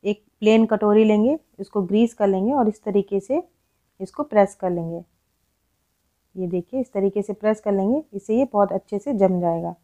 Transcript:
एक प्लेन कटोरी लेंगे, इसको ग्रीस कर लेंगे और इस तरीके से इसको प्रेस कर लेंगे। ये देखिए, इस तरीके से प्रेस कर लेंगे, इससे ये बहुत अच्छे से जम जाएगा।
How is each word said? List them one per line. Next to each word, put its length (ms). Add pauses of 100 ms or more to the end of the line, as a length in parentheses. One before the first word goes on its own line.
एक 200 (160)
प्लेन 260
कटोरी 380
लेंगे, 340 (220)
इसको 240
ग्रीस 300
कर 140
लेंगे 260
और 160
इस 140
तरीके 360
से 220 (580)
इसको 260
प्रेस 300
कर 140
लेंगे। 340 (1300)
ये 120
देखिए, 320
इस 140
तरीके 280
से 120
प्रेस 260
कर 120
लेंगे, 300 (120)
इससे 240
ये 80
बहुत 260
अच्छे 280
से 160
जम 260
जाएगा। 420